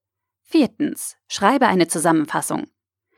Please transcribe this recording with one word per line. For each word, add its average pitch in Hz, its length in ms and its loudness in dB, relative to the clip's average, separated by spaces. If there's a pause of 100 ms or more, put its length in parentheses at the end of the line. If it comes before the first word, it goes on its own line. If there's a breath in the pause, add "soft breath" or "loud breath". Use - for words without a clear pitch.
(520)
Viertens, - 640 -2 (120)
schreibe 247 380 2
eine 185 220 2
Zusammenfassung. 160 800 -2 (520 soft breath)